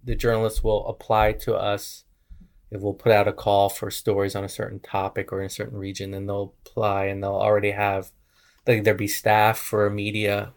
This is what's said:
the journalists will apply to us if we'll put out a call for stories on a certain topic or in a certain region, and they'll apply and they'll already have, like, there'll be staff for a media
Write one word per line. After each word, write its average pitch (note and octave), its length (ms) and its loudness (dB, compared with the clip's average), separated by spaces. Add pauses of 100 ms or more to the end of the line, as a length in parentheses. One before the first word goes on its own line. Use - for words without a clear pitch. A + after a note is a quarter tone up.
the A#2+ 120 -4
journalists A2+ 480 0
will G#2+ 240 0
apply G#2+ 460 2
to G#2+ 220 -4
us G2+ 480 -4 (680)
if G2+ 100 -8
we'll G2+ 120 -2
put - 180 2
out G#2 160 6
a G2 60 -2
call G2+ 360 2
for G2+ 220 -6
stories G2 440 -2
on G2 80 -6
a F#2+ 60 -8
certain G2+ 300 -8
topic G2 520 -4
or F#2+ 80 -4
in G2 60 -6
a F#2+ 60 -10
certain A2 260 -10
region, G2 380 -8
and G2 120 -8
they'll G2+ 280 -6 (100)
apply G2+ 400 0
and G2 160 -4
they'll G2 140 -2
already G#2 360 4
have, G2 400 0 (540)
like, A2+ 180 4
there'll G#2 140 4
be G#2 100 -4
staff G#2+ 520 4
for G#2+ 260 0
a G2+ 60 0
media G#2 640 -2